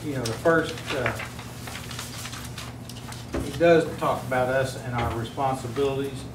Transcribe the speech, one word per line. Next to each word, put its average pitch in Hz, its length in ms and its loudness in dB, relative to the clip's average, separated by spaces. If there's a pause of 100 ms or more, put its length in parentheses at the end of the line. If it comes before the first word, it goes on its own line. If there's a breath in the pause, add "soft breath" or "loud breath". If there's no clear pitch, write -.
you 143 100 -4
know, 127 80 -2
the 113 100 -2
first, 165 420 4 (200)
uh, 123 180 0 (2250)
it 135 240 -2
does 170 260 8 (140)
talk 143 300 0
about 127 200 4
us 131 360 2
and 123 100 -4
our 120 240 0
responsibilities 131 1040 0 (120)